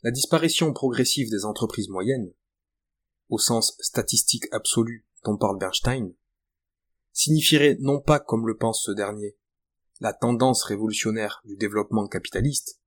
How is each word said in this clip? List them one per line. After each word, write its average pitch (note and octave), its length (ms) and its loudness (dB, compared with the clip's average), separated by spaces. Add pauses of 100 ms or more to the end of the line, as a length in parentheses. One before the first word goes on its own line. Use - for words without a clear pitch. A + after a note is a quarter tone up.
La A#2 80 0
disparition D#3 600 2
progressive A#2+ 580 0
des G2+ 140 -2
entreprises G#2+ 440 -4
moyennes, F#2+ 440 -2 (960)
au A2 80 -2
sens - 420 0
statistique - 720 -2
absolu A#2 540 -2 (180)
dont G#2 140 -2
parle G2 200 2
Bernstein, G2 540 -2 (1000)
signifierait D3 680 4
non C#3 200 0
pas, D3 200 4
comme A2+ 260 -2
le A2 100 -2
pense A2+ 280 0
ce G#2 60 -4
dernier, G#2 480 -6 (600)
la G#2+ 120 -2
tendance A#2+ 520 2
révolutionnaire G#2+ 800 -2
du G2+ 120 -14
développement G#2 520 0
capitaliste - 800 -4